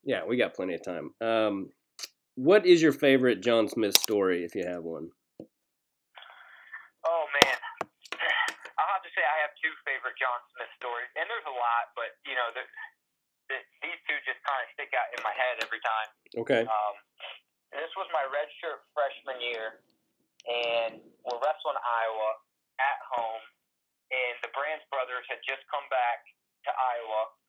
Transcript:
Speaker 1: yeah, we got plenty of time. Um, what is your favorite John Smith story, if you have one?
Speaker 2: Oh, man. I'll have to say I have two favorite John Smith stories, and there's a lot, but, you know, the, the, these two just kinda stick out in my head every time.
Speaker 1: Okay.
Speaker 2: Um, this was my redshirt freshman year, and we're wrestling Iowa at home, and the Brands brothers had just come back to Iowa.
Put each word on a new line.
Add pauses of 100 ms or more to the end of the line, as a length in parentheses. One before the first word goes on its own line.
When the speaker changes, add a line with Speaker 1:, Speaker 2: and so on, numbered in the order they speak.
Speaker 1:
yeah,
we
got
plenty
of
time. (100)
Um, (680)
what
is
your
favorite
John
Smith
story,
if
you
have
one? (2000)
Speaker 2:
Oh, (180)
man. (1200)
I'll
have
to
say
I
have
two (140)
favorite
John (160)
Smith
stories,
and
there's
a
lot,
but,
you
know,
the, (920)
the, (280)
these (100)
two
just
kinda
stick
out
in
my
head
every
time. (320)
Speaker 1:
Okay.
Speaker 2:
Um, (760)
this
was
my
redshirt (140)
freshman
year, (680)
and (240)
we're
wrestling
Iowa (460)
at (100)
home, (720)
and (100)
the
Brands
brothers
had
just
come
back (460)
to
Iowa. (260)